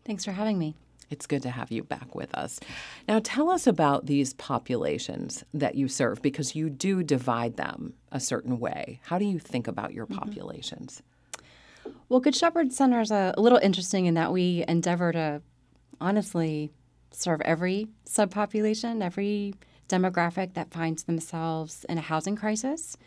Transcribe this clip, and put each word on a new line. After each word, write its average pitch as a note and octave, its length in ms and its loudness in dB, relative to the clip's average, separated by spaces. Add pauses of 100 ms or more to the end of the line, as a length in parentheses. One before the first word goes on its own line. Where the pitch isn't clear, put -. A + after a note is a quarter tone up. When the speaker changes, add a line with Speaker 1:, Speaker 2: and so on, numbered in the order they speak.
Speaker 1:
Thanks G3+ 180 -6
for G3+ 100 -6
having G3+ 260 0
me. D#3 160 -2 (360)
Speaker 2:
It's - 140 -10
good C#3+ 160 -2
to B2+ 80 -4
have A#2+ 220 -6
you A2+ 100 -2
back - 320 -10
with - 220 -8
us. - 240 -6 (480)
Now, A3 160 4
tell D4 260 2
us F4+ 160 2
about D#3 400 4
these C#3+ 300 2
populations - 1080 0 (120)
that C#3+ 180 2
you C3+ 140 2
serve, A#2+ 340 2
because C#3 340 0
you D#3 140 -2
do F#3 320 0
divide B2 560 0
them - 380 -6 (160)
a C3 80 -6
certain B2 400 -2
way. A#2 460 -6
How F3 120 -2
do G#3 80 0
you F#3 140 0
think - 280 -6
about - 240 -6
your - 140 -8
Speaker 1:
Mm-hmm. G3 140 -6
Speaker 2:
populations? - 840 -10 (1080)
Speaker 1:
Well, B3+ 100 6
Good B3+ 160 4
Shepherd E4 380 2
Center B3 280 4
is G#3+ 80 0
a, G3 260 2
a G3+ 60 2
little A#3+ 160 10
interesting F#3 480 2
in E3+ 80 4
that E3 180 2
we F3+ 360 2
endeavor E3+ 440 2
to D3+ 300 -2 (580)
honestly E3 720 0 (400)
serve D#3+ 320 -2
every F#3 460 0 (180)
subpopulation, G#3+ 960 0
every G3+ 520 -2 (340)
demographic F#3 640 0
that - 180 -6
finds E3 340 -4
themselves D#3+ 840 -4
in E3+ 80 -2
a D#3+ 40 -2
housing D#3+ 340 -2
crisis. G#3+ 600 -4 (120)